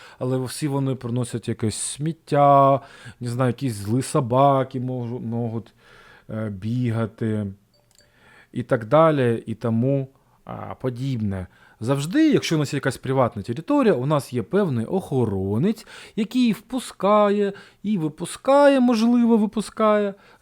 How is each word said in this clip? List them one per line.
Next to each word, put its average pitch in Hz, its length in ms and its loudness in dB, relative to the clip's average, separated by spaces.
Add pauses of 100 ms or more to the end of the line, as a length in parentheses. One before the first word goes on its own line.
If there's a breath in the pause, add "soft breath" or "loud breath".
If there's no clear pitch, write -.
(180 loud breath)
але 131 200 -2
всі 131 300 -4
вони 139 260 -2
приносять 120 540 -6
якесь 110 260 -2
сміття, 143 1040 2 (400 loud breath)
не 123 80 -8
знаю, 123 200 0
якісь 120 260 -4
злі 107 280 -2
собаки 131 760 2
можу-, 123 400 -6
можуть, 117 540 -6 (560 soft breath)
е, 110 200 -6
бігати 110 960 -2 (1040 soft breath)
і 120 100 -6
так 120 220 -2
далі, 135 640 2
і 110 80 -6
тому, 127 540 -2 (360)
а, 104 300 -12
подібне. 117 720 -6 (340 soft breath)
Завжди, 156 500 0
якщо 165 260 0
у - 20 2
нас 147 140 -2
є 151 40 -2
якась 131 200 -2
приватна 127 460 -2
територія, 208 520 0
у 127 120 -2
нас 147 260 -2
є 123 100 -2
певний 151 440 0
охоронець, 113 1000 -2 (300 loud breath)
який 233 360 2
впускає 208 1000 0 (300 loud breath)
і 202 160 -2
випускає, 269 840 2
можливо, 240 560 4
випускає, 208 800 0 (280 soft breath)